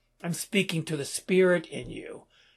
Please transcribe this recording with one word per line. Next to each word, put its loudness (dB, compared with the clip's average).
I'm -4
speaking -2
to -4
the -4
Spirit 2
in -10
you. -14